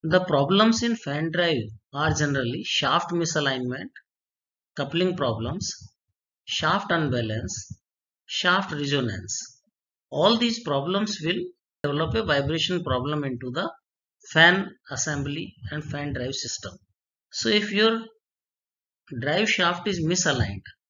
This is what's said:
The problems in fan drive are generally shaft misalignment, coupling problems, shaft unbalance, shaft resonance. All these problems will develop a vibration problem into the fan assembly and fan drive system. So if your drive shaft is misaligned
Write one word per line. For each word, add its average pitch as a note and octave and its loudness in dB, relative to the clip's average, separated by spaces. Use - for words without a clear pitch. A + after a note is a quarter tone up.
The F3+ 4
problems F#3 4
in A#3 0
fan D3+ -4
drive E3+ 2
are D3+ 2
generally C#3 0
shaft D3+ 0
misalignment, D3 -2
coupling F3 0
problems, B2+ -2
shaft F3 0
unbalance, A#2+ -2
shaft F#3 0
resonance. C#3 -4
All F#3 4
these A#3 0
problems F3 -2
will F3+ -2
develop D3 0
a A2+ 0
vibration D3+ 0
problem C#3 -2
into B2+ -6
the F3+ -4
fan F3 6
assembly C#3+ -4
and D3+ -8
fan D3 -6
drive C3 -4
system. - -8
So - 0
if G#3 4
your A3 4
drive E3 0
shaft F3+ 0
is F3 0
misaligned D#3 0